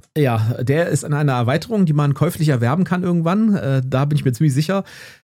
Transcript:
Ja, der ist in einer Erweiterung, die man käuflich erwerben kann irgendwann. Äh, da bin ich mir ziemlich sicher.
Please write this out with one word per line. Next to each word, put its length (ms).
Ja, 440
der 260
ist 160
in 100
einer 180
Erweiterung, 540
die 80
man 180
käuflich 380
erwerben 340
kann 180
irgendwann. 520
Äh, 300
da 200
bin 140
ich 80
mir 60
ziemlich 200
sicher. 320